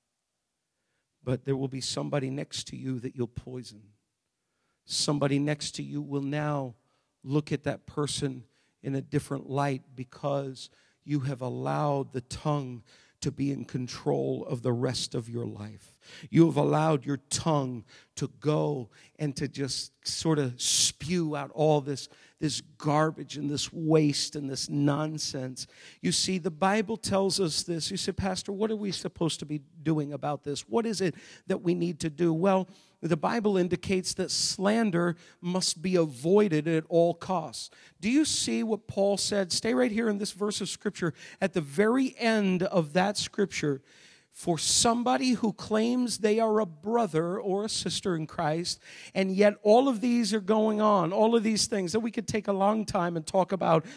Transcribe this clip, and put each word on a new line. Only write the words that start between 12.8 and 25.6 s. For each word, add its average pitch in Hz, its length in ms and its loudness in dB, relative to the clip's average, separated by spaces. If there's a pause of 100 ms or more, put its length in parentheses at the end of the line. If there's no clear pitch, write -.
to 143 120 -2
be 139 180 -2
in 135 140 -4
control 135 840 -4
of 123 160 -6
the 127 100 2
rest 120 400 -2
of 113 160 -6
your 117 160 -6
life. 107 520 -14 (340)
You 165 160 8
have 151 100 2
allowed 147 480 2
your 143 120 -2
tongue 131 680 -2 (300)
to 139 140 -6 (100)
go 147 520 -2 (280)
and 147 180 -4
to 147 120 -4
just - 440 -8 (140)
sort 160 320 0
of 123 240 -2
spew 160 720 0
out 139 180 -8
all 151 280 4
this, 135 280 -6 (300)
this 131 220 -2 (180)
garbage 151 580 0
and 147 140 -4
this - 220 -4
waste 156 640 2
and 139 120 -6
this 135 220 -8
nonsense. 143 960 -2 (340)